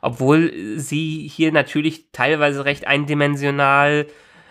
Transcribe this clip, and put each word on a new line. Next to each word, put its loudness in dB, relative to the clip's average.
Obwohl 2
sie -6
hier 0
natürlich -2
teilweise 0
recht -4
eindimensional, 2